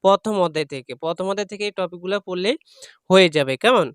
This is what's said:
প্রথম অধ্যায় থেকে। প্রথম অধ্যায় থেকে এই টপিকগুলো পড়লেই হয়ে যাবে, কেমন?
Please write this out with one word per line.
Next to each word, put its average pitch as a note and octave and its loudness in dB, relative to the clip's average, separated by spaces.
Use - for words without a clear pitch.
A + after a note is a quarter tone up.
প্রথম G3 2
অধ্যায় D#3 -2
থেকে। C3+ -14
প্রথম E3+ -8
অধ্যায় G3 -6
থেকে G#3 -10
এই G#3 -8
টপিকগুলো F3+ -6
পড়লেই F#3 -4
হয়ে F#3 8
যাবে, C#3+ 0
কেমন? G#3+ 2